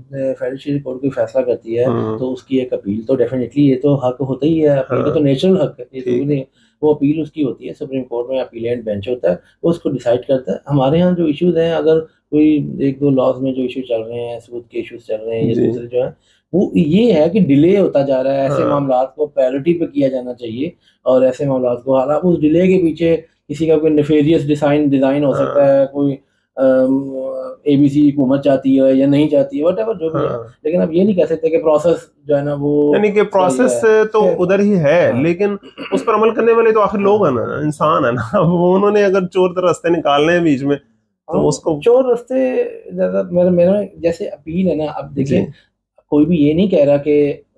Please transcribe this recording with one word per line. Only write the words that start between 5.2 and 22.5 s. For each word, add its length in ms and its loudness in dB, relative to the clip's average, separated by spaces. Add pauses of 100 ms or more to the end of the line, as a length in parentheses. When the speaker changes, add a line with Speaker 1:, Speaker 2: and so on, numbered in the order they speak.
Speaker 1:
नेचुरल 400 2
हक 180 -4
है, 140 -14
ये 80 -10
तो 100 -4
Speaker 2:
ठीक। 160 0
Speaker 1:
नहीं, 180 -2 (380)
वो 100 4
appeal 280 0
उसकी 220 -6
होती 240 -6
है, 60 -12
Supreme 300 -8
Court 260 -6
में 100 -2
अपीलेंट 460 -6
bench 240 -6
होता 200 -2
है, 100 -2 (240)
वो 60 2
उसको 200 -2
decide 360 -2
करता 280 -2
है। 60 -8 (100)
हमारे 300 2
यहाँ 160 2
जो 120 -2
issues 300 0
हैं, 160 0
अगर 260 2 (320)
कोई 500 2
एक 180 -2
दो 100 2
laws 320 0
में 120 -4
जो 80 -4
इशू 200 -6
चल 200 -4
रहे 200 -8
हैं, 180 -10
सूद 320 -16
के 80 -8
issues 220 -12
चल 140 -8
रहे 240 -6
हैं, 80 0
ये 80 0
Speaker 2:
जी। 120 0
Speaker 1:
दूसरे 200 -4
जो 160 -2
हैं, 140 -8 (360)
वो 220 0
ये 360 2
है 180 2
कि 100 0
डिले 380 4
होता 260 2
जा 180 0
रहा 120 -2
है। 60 -2
ऐसे 220 -2
Speaker 2:
हाँ। 80 0
Speaker 1:
मामलात 480 -2
को 80 -2
priority 480 -2
पे 120 -2
किया 240 -2
जाना 240 -6
चाहिए 420 -10 (300)
और 200 4
ऐसे 200 -2
मामलात 400 -2
को, 120 2
हालांकि 300 0
उस 120 2
delay 280 2